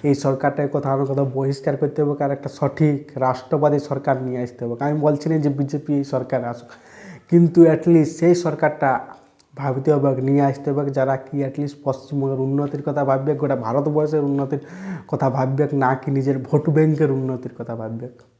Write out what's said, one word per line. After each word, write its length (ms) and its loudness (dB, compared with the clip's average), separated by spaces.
এই 160 4
সরকারটাকে 520 0
কোথাও 240 0
না 120 0
কোথাও 160 0
বহিষ্কার 440 -2
করতে 200 -2
হবে, 120 0
আর 120 -2
একটা 120 -12
সঠিক 400 0
রাষ্ট্রবাদী 540 0
সরকার 260 -2
নিয়ে 180 -4
আসতে 200 -10
হবে। 100 -6
আমি 180 0
বলছি 240 2
না 60 2
যে 140 2
বিজেপি 360 -2
সরকার 260 -2
আসুক, 180 -14
কিন্তু 300 6
at 80 -6
least 260 6
সেই 160 6
সরকারটা 440 0
ভাবতে 380 -2
হবে, 140 2
নিয়ে 220 4
আসতে 200 -6
হবে, 300 -2
যারা 160 2
কি 120 -8
at 120 -8
least 260 -6
পশ্চিমবঙ্গের 600 -2
উন্নতির 420 -2
কথা 220 -2
ভাববে, 220 0
গোটা 140 0
ভারতবর্ষের 640 0
উন্নতির 320 -2
কথা 160 0
ভাববে, 260 0
না 80 4
কি 160 -6
নিজের 200 0
ভোট 160 0
ব্যাংকের 420 4
উন্নতির 420 -6
কথা 220 -8
ভাববে। 280 -10